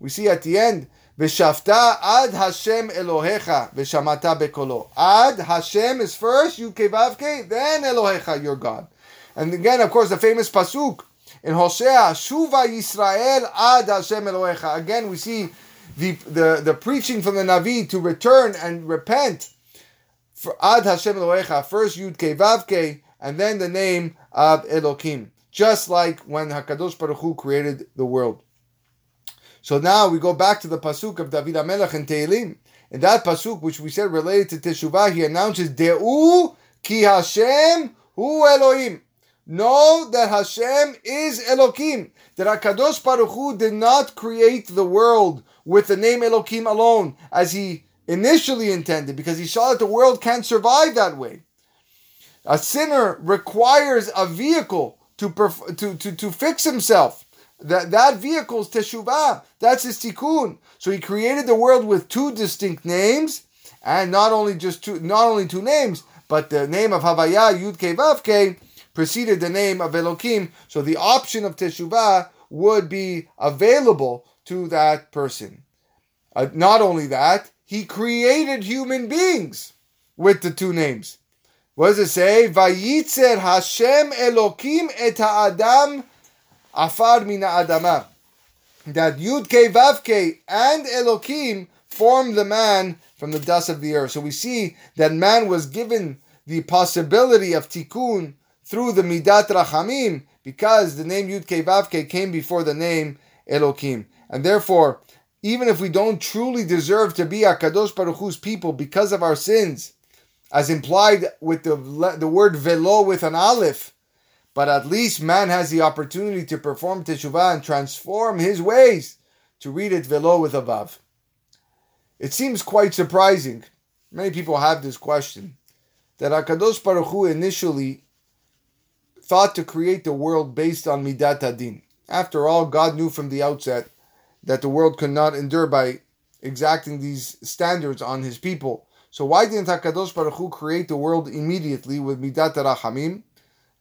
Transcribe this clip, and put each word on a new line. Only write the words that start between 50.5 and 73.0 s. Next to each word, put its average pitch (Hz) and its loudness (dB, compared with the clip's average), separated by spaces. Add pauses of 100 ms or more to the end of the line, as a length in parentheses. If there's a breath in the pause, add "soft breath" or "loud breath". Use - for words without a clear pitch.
that 185 0
way. 127 -12 (1000 soft breath)
A 147 2
sinner 269 0
requires 233 2
a 190 0
vehicle 185 -4 (160)
to 208 -6
perf-, 175 -4
to, 196 -6
to, 185 -12
to 202 -10
fix 285 -4
himself. 220 2 (340 soft breath)
That, 170 -2
that 233 6
vehicle 254 -4
is 202 -8
teshuvah. 233 -2 (180 soft breath)
That's 247 4
his 247 -10
tikkun. 247 -4 (200 soft breath)
So - -4
he 196 -4
created 233 -2
the 240 4
world 240 4
with 190 0
two 269 -4
distinct 190 -6
names, 220 0 (360 soft breath)
and 180 -2
not 208 4
only 214 0
just 170 -8
two, 190 -8
not 208 2
only 208 0
two 180 -8
names, 254 0 (240 soft breath)
but 151 0
the 143 0
name 202 0
of 165 0
Havaya, 175 4
Yud 190 -8
Kei 170 -4
Vav 240 2
Kei, 202 2 (340 soft breath)
preceded 196 -2
the 175 -4
name 190 -2
of 165 -4
Elokim. 170 -2 (180 soft breath)
So 151 -4
the 156 -2
option 220 0
of 175 -8
teshuvah 180 0 (220 soft breath)
would 190 0
be 185 -8 (100)